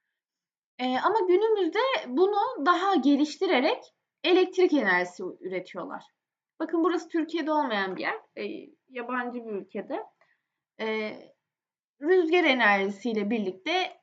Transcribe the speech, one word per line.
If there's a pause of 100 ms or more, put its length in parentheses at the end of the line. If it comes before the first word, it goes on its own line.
(800)
E,
ama
günümüzde (280)
bunu
daha
geliştirerek (400)
elektrik
enerjisi (160)
üretiyorlar. (560)
Bakın
burası
Türkiye'de
olmayan
bir
yer. (220)
E, (200)
yabancı
bir
ülkede. (760)
E, (840)
rüzgar
enerjisiyle
birlikte